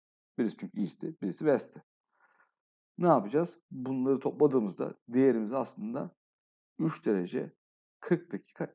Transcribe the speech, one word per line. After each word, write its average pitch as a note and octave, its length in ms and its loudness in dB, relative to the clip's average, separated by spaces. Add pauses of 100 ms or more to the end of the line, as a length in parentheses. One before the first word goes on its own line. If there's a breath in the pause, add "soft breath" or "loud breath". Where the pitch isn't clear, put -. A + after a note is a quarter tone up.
(380)
Birisi A2+ 200 0
çünkü - 240 -8
east'ti, - 400 -6
birisi - 180 -6
west'ti. C#3+ 440 0 (1120 soft breath)
Ne F3 100 2
yapacağız? C#3+ 520 2 (120)
Bunları C3 480 0
topladığımızda C3 760 2 (140)
değerimiz A#2 460 2
aslında C3 640 -8 (640)
üç D#3+ 260 -4
derece G2+ 480 -2 (460)
kırk - 320 -2
dakika - 440 -10